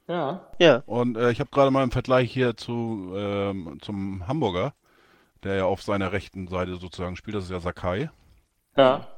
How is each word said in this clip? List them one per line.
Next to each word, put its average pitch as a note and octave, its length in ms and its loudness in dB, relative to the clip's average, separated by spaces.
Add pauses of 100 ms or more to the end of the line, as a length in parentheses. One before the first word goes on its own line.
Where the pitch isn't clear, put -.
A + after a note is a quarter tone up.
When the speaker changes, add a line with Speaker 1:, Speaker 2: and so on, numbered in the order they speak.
Speaker 1:
Ja. E3 400 -4 (120)
Speaker 2:
Ja. C#3+ 280 8
Speaker 3:
Und, B2 300 0
äh, A#2+ 160 2
ich A2 80 -4
hab C#3 100 -4
gerade C#3 220 6
mal C3+ 100 4
im B2 80 0
Vergleich B2+ 420 2
hier B2 240 0
zu, A2+ 600 -6
ähm, G2 640 -2
zum G2 460 -6
Hamburger, B2 460 0 (680)
der G2 140 -2
ja F#2+ 80 2
auf F#2 180 0
seiner G2 300 -2
rechten G2 340 -8
Seite F2+ 300 -4
sozusagen F2+ 400 -8
spielt, G#2+ 200 -10
das G2 80 -4
ist F2 60 -12
ja F#2 100 -4
Sakai. F#2 500 -4 (640)
Speaker 1:
Ja. C3+ 420 4